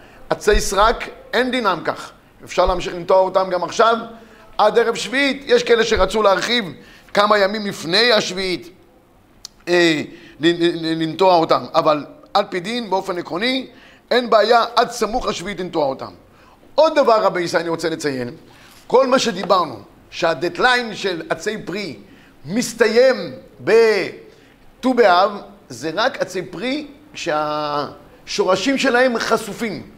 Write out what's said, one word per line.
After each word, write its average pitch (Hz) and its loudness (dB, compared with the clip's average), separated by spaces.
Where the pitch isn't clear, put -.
עצי 208 2
סרק, 202 0
אין 247 0
דינם 220 -2
כך. - -6
אפשר 175 0
להמשיך 185 -2
לנטוע 180 2
אותם 185 2
גם 180 -4
עכשיו, 226 2
עד 214 4
ערב 233 2
שביעית. 262 -2
יש 240 2
כאלה 233 4
שרצו 214 0
להרחיב 190 0
כמה 208 4
ימים 202 0
לפני 202 0
השביעית, 185 -4
אה, 170 2
ל-, 151 2
ל-, 170 0
ל-, 160 -2
לנטוע 180 4
אותם, 156 2
אבל 151 2
על 202 0
פי 190 -6
דין, 226 -6
באופן 190 -4
עקרוני, 240 -6
אין 240 0
בעיה 220 4
עד 233 2
סמוך 214 -4
לשביעית 190 -6
לנטוע 160 -2
אותם. 123 -6
עוד 311 4
דבר, 233 6
רבי 180 0
ישראל, 170 -2
אני 170 -4
רוצה 165 -2
לציין, 139 -6
כל 262 4
מה 262 4
שדיברנו, 180 -2
שהדדליין 190 -2
של 175 -6
עצי 208 -6
פרי 170 -10
מסתיים 226 2
בט"ו 214 0
באב, 202 4
זה 135 -8
רק 226 -2
עצי 185 -8
פרי 254 -8
שהשורשים 151 -4
שלהם 240 2
חשופים. 214 -4